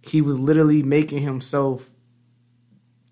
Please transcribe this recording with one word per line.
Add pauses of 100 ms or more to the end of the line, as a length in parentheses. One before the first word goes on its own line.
he
was
literally
making
himself, (1200)